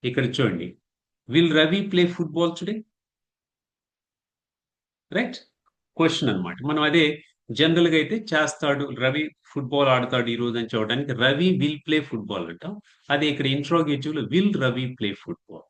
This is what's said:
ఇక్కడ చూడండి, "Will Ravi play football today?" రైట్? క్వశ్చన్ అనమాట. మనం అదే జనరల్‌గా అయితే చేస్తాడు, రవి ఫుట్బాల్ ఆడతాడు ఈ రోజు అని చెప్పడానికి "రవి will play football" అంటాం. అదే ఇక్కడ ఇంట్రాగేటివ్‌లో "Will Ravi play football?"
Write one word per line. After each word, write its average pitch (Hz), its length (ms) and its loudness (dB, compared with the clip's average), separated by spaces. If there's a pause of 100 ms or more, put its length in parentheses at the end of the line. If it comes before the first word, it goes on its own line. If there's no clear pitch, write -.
ఇక్కడ - 240 0
చూడండి, 95 400 0 (600)
"Will 165 220 4
Ravi 156 280 4 (100)
play 180 180 4
football 170 440 -2
today?" 190 260 -6 (2250)
రైట్? 247 260 -2 (600)
క్వశ్చన్ 160 340 2
అనమాట. 90 320 -4
మనం 151 200 -2
అదే 151 200 4 (460)
జనరల్‌గా 160 500 4
అయితే 151 160 -2 (100)
చేస్తాడు, 147 600 0 (140)
రవి 135 240 0 (240)
ఫుట్బాల్ 139 420 0
ఆడతాడు 123 400 2
ఈ 120 60 -2
రోజు 120 220 -2
అని 113 140 -4
చెప్పడానికి 120 420 -2
"రవి 139 440 2
will 147 240 0
play 151 220 0
football" 104 440 -8
అంటాం. 85 260 -12 (360)
అదే 143 180 2
ఇక్కడ 143 200 -2
ఇంట్రాగేటివ్‌లో 147 760 -2
"Will 170 300 2
Ravi 127 300 0 (100)
play 101 200 -4
football?" - 540 -16